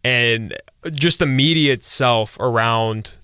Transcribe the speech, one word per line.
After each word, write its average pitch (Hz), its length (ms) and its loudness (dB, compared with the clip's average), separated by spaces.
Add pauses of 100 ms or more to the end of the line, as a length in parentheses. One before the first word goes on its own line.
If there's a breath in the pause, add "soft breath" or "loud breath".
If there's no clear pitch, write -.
and 117 520 0 (360)
just 151 280 0
the 170 60 2
media 143 480 2
itself 120 640 -2
around 113 720 0 (140)